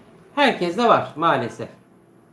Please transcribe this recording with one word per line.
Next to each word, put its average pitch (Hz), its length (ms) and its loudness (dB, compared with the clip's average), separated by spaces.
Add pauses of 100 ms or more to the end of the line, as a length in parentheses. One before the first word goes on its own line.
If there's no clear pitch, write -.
(340)
herkeste 220 540 0
var 143 280 2
maalesef. 131 520 -2 (640)